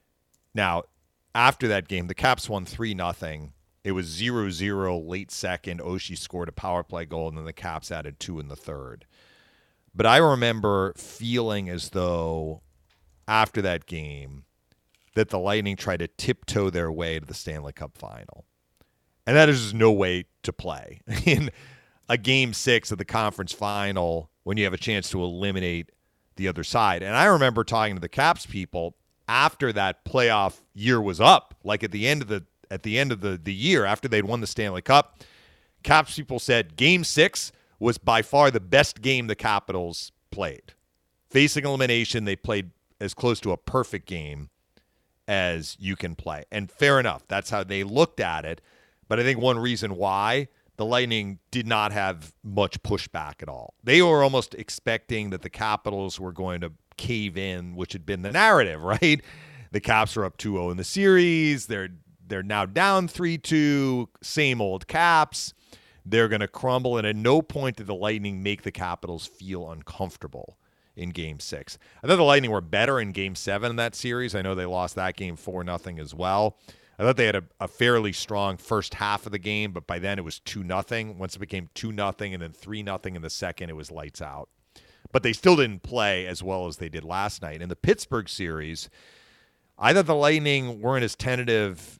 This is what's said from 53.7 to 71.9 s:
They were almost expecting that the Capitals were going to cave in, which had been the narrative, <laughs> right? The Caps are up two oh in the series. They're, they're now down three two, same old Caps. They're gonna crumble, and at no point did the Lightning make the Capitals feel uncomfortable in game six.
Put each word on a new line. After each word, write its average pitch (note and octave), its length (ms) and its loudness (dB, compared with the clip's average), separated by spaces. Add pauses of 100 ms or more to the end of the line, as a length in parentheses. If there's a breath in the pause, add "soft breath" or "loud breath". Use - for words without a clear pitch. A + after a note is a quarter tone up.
They C3+ 180 6
were D#3+ 220 6
almost C3+ 320 2
expecting A2 760 -4
that F#2 100 -6
the F#2 80 -12
Capitals G2+ 680 -4
were F#2 120 -10
going F2+ 300 -6
to E2+ 100 -8 (260)
cave G#2 400 -4
in, F2+ 380 -6
which - 180 -6
had F2 120 -12
been F#2+ 160 -4
the G2 100 -6
narrative, D3 500 6
<laughs> - 20 -8
right? C3 380 2 (500 loud breath)
The G#2 100 -2
Caps A2 360 2
are G#2 80 0
up F#2 120 -8
two G2+ 220 -2
oh F2 100 -2
in F2 80 -4
the F#2 60 -6
series. F3 840 4
They're, G2 220 -4 (360)
they're F#2+ 180 -6
now G2+ 220 0
down F3+ 420 2
three E3 300 -4
two, C#3 720 2 (120)
same C3 400 0
old F#2+ 260 -4
Caps. E3 640 2 (520 soft breath)
They're A2+ 240 4
gonna G#2 180 0
crumble, B2+ 500 0
and G#2+ 80 0
at G#2+ 120 0
no B2 240 4
point C3+ 340 -4
did G#2 120 -14
the G2+ 80 -4
Lightning G2+ 460 -4
make G2+ 200 -4
the G2 100 -8
Capitals F2 560 -8
feel F2+ 420 -10
uncomfortable - 880 -12 (400)
in F2 140 -8
game D#2+ 280 -8
six. - 380 -14 (260 soft breath)